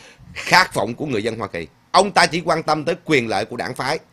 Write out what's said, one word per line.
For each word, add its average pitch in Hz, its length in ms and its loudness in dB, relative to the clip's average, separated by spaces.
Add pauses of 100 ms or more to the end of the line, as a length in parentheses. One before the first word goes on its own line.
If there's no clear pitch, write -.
(340)
khát 180 400 2
vọng 110 200 -2
của 123 120 -8
người 117 180 -2
dân 110 140 -6
Hoa 107 100 -6
Kỳ. 85 200 -8 (240)
Ông 190 200 4
ta 175 140 4
chỉ 170 200 -2
quan 165 180 0
tâm 156 200 -2
tới 165 120 -2 (100)
quyền 131 220 2
lợi 104 180 -2
của 120 100 -12
đảng 113 200 -8
phái 143 240 -4 (140)